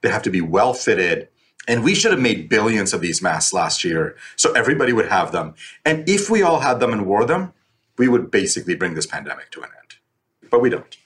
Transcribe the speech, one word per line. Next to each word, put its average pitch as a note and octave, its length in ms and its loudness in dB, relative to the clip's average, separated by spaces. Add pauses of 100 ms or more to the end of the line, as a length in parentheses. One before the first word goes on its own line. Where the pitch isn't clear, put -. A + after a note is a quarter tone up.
They - 80 2
have G#2+ 140 -4
to A2 60 0
be F#2 100 0
well G2 340 2
fitted. F2+ 540 0 (380)
And A#2 180 0
we F#3 100 4
should G#3 180 2
have C#3+ 80 2
made G2+ 280 0
billions G#2+ 460 0
of E2+ 80 -4
these E2 180 -4
masks E2+ 320 -2
last E2 320 -2
year, D#2+ 320 -2 (200)
so - 160 2
everybody B2 420 2
would A2 140 2
have F2+ 240 0
them. E2 220 -6 (300)
And D#3 240 0
if G3 220 0
we A3 120 4
all E3 180 4
had C3 200 0
them A#2+ 140 2
and G#2 100 -2
wore G2+ 220 2
them, F3+ 260 -2 (460)
we B2 100 4
would B2 220 2
basically G2 440 -2
bring F2 200 -4
this D#2+ 100 -4
pandemic - 460 -12
to - 100 -18
an C2+ 80 -16 (100)
end. - 720 -20
But A#2+ 120 4
we B2+ 80 4
don't. - 360 -8